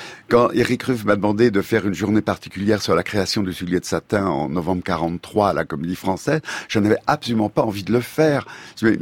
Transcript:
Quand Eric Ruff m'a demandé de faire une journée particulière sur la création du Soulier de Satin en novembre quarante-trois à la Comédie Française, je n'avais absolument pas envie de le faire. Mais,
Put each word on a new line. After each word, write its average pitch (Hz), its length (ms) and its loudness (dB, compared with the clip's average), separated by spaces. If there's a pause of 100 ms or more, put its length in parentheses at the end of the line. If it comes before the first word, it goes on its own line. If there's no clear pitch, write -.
(300)
Quand 120 220 4
Eric 120 320 0
Ruff 123 200 -2
m'a 104 140 4
demandé 104 340 4
de 98 100 2
faire 101 240 0
une 101 80 0
journée 104 280 2
particulière 101 600 -2
sur 95 140 0
la 87 80 2
création 101 400 -2
du 92 80 -4
Soulier 87 300 -2
de - 40 -10
Satin 98 420 -2
en 73 200 -2
novembre 87 340 -2
quarante-trois 87 680 -2
à 85 40 2
la 78 120 -2
Comédie 82 320 -6
Française, 95 240 -4 (460)
je - 100 -2
n'avais 107 300 4
absolument 113 420 0
pas 143 140 0
envie 101 200 -4
de 87 80 -4
le 120 80 4
faire. 147 460 0 (380)
Mais, 113 180 6